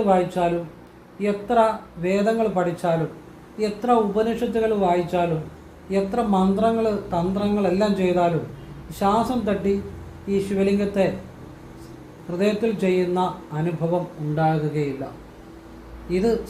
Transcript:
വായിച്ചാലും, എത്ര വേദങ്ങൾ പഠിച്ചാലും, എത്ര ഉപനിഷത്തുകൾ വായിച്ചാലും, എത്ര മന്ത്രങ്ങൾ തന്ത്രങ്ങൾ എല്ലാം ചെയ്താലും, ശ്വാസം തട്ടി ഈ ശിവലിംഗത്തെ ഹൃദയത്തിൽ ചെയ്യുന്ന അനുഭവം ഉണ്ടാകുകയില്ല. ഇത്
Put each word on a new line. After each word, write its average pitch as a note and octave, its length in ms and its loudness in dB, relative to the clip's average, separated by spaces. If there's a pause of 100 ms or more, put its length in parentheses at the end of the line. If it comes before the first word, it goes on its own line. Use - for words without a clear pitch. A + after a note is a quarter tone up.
വായിച്ചാലും, F3 560 2 (640)
എത്ര G3+ 260 -2 (480)
വേദങ്ങൾ G#3 420 2 (100)
പഠിച്ചാലും, E3+ 540 0 (560)
എത്ര A3+ 220 -2 (180)
ഉപനിഷത്തുകൾ A3 640 0 (140)
വായിച്ചാലും, F3 560 2 (580)
എത്ര G3 200 0 (160)
മന്ത്രങ്ങൾ G3 500 4 (280)
തന്ത്രങ്ങൾ G3+ 580 0
എല്ലാം G3+ 200 2 (100)
ചെയ്താലും, F3 420 2 (540)
ശ്വാസം A3+ 500 2
തട്ടി G3 280 0 (580)
ഈ - 20 2 (120)
ശിവലിംഗത്തെ G3 600 2 (1200)
ഹൃദയത്തിൽ G3+ 440 2 (120)
ചെയ്യുന്ന F3+ 360 2 (400)
അനുഭവം E3+ 440 0 (200)
ഉണ്ടാകുകയില്ല. D3+ 800 0 (1120)
ഇത് A3 140 4 (180)